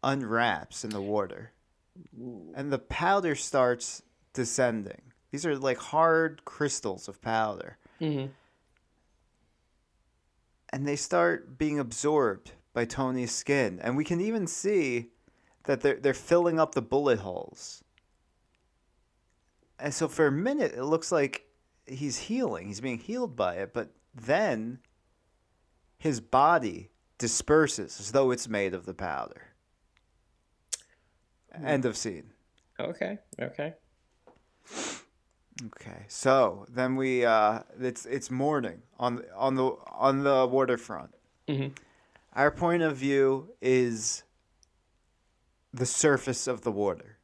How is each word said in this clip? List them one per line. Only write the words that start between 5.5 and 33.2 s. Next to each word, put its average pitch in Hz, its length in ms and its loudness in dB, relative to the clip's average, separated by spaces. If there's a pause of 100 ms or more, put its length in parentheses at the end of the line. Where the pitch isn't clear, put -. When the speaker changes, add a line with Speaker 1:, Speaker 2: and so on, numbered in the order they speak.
Speaker 1:
like, 131 200 0
hard 160 680 2
crystals 113 640 -4
of - 140 -16
powder. 110 560 -2 (240)
Speaker 2:
Mm-hmm. 143 260 -2 (2500)
Speaker 1:
And 139 140 -4
they 143 80 0
start 170 600 0
being 151 220 0
absorbed 123 720 0 (220)
by 120 120 0
Tony's 127 460 -4
skin. 117 500 0
And 123 140 -2
we 147 80 0
can 170 180 -2
even 214 260 -2
see 143 600 -2 (560)
that 139 160 0
they're, 139 180 4
they're 135 140 2
filling 170 460 2
up 156 140 2
the 135 80 0
bullet 131 380 2
holes. - 640 -12 (2000)
And 139 140 -4
so 160 140 -2
for 156 200 4
a 139 40 4
minute, 208 440 0
it 123 80 -6
looks 160 280 0
like 143 340 0 (400)
he's 131 320 -8
healing. 147 500 -4
He's 104 140 -10
being 123 180 -6
healed 214 360 -6
by 90 200 0
it. 98 180 -6
But 117 180 -6 (220)
then 127 680 -2 (1160)
his 139 220 -2
body 120 680 2 (280)
disperses 143 840 2
as 101 120 -12
though 131 200 4
it's 123 160 -4
made 101 260 0
of 90 120 -8
the 92 80 -10
powder. 71 540 -8 (2000)
Speaker 2:
Hmm. - 120 -10
Speaker 1:
End 156 180 0
of 110 120 0
scene. 90 340 -10 (480)
Speaker 2:
Okay, 185 380 -6 (220)